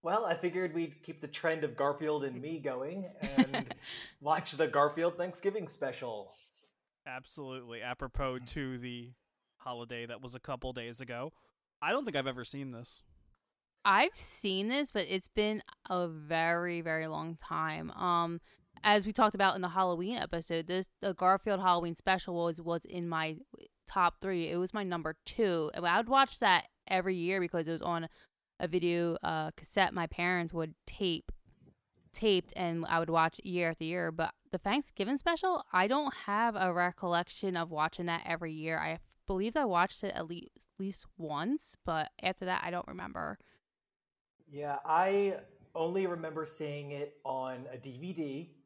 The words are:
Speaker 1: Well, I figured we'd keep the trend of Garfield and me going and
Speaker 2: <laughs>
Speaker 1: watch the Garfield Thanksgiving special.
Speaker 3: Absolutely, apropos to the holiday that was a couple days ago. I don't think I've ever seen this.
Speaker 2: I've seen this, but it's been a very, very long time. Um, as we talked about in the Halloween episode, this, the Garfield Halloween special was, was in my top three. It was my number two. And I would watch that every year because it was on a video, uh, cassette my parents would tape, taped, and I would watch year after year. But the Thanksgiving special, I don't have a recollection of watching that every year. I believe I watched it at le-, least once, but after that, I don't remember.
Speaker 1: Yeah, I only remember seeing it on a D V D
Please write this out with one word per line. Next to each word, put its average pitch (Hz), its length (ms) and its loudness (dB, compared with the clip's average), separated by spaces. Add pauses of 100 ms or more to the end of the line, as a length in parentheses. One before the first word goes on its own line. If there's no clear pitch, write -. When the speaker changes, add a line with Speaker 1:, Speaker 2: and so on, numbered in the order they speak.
Speaker 1:
Well, 208 220 2
I 170 100 2
figured 175 400 -2
we'd 160 260 -4
keep - 200 -12
the 147 60 -8
trend 160 360 0
of 147 120 -2
Garfield 147 480 2
and 127 160 -4
me 156 200 -6
going 143 500 -6 (100)
and - 540 2 (240)
Speaker 2:
<laughs> - 240 -14
Speaker 1:
watch 156 300 2
the 151 160 4
Garfield 147 500 4
Thanksgiving 190 500 -2
special. 120 640 -6 (760)
Speaker 3:
Absolutely, 131 760 -10
apropos 127 560 -4
to 131 400 -6
the 120 340 -10 (460)
holiday 120 480 -8
that 117 160 -10
was 127 140 -12
a 131 40 -12
couple 131 320 -6
days 120 300 -8
ago. 123 320 -8 (480)
I 156 100 2
don't 262 140 2
think 170 100 -4
I've 135 120 2
ever 123 180 -6
seen 139 260 -8
this. 120 300 -14 (840)
Speaker 2:
I've 220 320 6
seen 196 540 -2
this, 277 220 0
but 190 180 0
it's 190 180 0
been 214 360 0 (260)
a 180 180 2
very, 165 720 0
very 160 280 -2
long 156 360 -6
time. 160 480 -2
Um, 170 480 2 (440)
as 208 220 6
we 214 60 -2
talked 208 240 4
about 190 200 6
in 180 60 -2
the 180 80 0
Halloween 185 500 2
episode, 165 480 -2
this, 185 180 0 (160)
the 190 140 0
Garfield 190 440 4
Halloween 175 360 4
special 190 400 0 (100)
was, 170 160 0
was 170 240 -2
in 175 240 -6
my 160 280 -2 (500)
top 175 340 2
three. 175 280 0
It 170 80 0
was 180 180 -2
my 208 80 -2
number 165 320 -2 (100)
two. 170 480 2
And 175 120 -4
I 175 120 4
would 226 100 2
watch 269 320 4
that 185 260 6 (220)
every 185 280 2
year 180 260 0
because 170 260 -2
it 165 40 -2
was 165 100 -2
on 165 260 -2 (520)
a 180 80 0
video, 170 540 2
uh, 160 300 -2
cassette - 420 0
my 170 140 0
parents 175 440 0
would 160 220 -4 (140)
tape, - 440 -2 (800)
taped, 196 440 2
and 170 320 -2
I 165 100 2
would 165 140 0
watch 165 320 4
year 175 260 0
after 165 140 -6
year. 170 280 -2
But 160 220 -2 (180)
the 180 60 -2
Thanksgiving 254 600 -2
special, 339 520 2
I 185 140 6
don't 202 260 2 (140)
have 214 300 2
a 185 180 2
recollection 175 840 0
of 170 140 -2
watching 160 380 -2
that 170 180 -2
every 165 260 -2
year. 156 280 -2
I 160 180 -2 (300)
believe 202 280 0
I 294 100 4
watched 185 380 2
it 196 120 -4
at 165 120 -6
le-, 170 220 -12 (300)
least 196 260 -6 (140)
once, 165 680 -2
but 160 240 0 (140)
after 185 220 0
that, 180 200 0
I 170 60 -4
don't 175 160 -6
remember. - 500 -8 (1120)
Speaker 1:
Yeah, 143 340 -4
I 190 540 2 (380)
only 175 320 0
remember 160 360 -4
seeing 143 500 -6
it 143 300 -8
on 131 480 -4
a 127 60 -12
D 123 220 -14
V 175 140 -8
D 151 380 -6 (140)